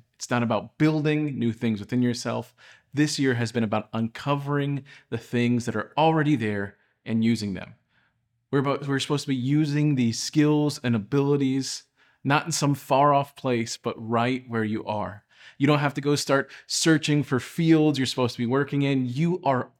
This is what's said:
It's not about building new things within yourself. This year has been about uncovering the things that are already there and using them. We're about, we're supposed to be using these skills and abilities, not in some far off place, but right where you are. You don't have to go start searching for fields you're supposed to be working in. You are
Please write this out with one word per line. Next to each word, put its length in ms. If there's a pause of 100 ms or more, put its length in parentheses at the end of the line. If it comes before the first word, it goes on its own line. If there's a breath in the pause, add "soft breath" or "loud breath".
(140)
It's 160
not 140
about 340
building 640
new 120
things 280
within 240
yourself. 500 (400 loud breath)
This 240
year 160
has 180
been 120
about 300
uncovering 920 (260 loud breath)
the 80
things 480
that 100
are 220
already 380
there 420 (260)
and 220
using 300
them. 180 (800)
We're 80
about, 280
we're 120
supposed 240
to 60
be 60
using 600
these 260
skills 640
and 120
abilities, 920 (380 soft breath)
not 220
in 60
some 240
far 380
off 220
place, 420
but 200
right 500
where 160
you 220
are. 380 (340 loud breath)
You 100
don't 120
have 160
to 60
go 140
start 340 (180 loud breath)
searching 560
for 160
fields 600
you're 60
supposed 300
to 60
be 40
working 380
in. 240
You 360
are 360